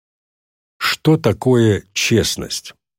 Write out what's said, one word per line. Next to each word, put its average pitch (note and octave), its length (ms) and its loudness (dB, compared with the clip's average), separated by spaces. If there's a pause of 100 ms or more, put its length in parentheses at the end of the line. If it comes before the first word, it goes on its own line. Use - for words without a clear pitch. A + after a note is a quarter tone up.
(760)
Что - 400 0
такое A2+ 760 2
честность? - 840 -4 (240)